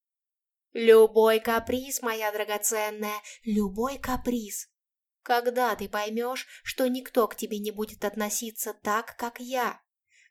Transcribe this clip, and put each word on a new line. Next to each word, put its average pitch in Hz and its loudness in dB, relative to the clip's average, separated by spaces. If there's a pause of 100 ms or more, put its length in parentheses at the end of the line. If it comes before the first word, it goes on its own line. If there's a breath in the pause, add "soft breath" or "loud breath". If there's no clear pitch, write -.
(720)
«Любой 220 6
каприз, 240 -2
моя 220 -2
драгоценная, 214 -2 (220 loud breath)
любой 214 0
каприз. 247 -4 (540)
Когда 240 2
ты 196 -6
поймешь, 220 -4 (160 loud breath)
что - 0
никто 254 2
к - -14
тебе 214 -6
не 208 -4
будет 208 -6
относиться 208 -4
так, 214 -2
как 233 -6
я? 247 -2 (520 soft breath)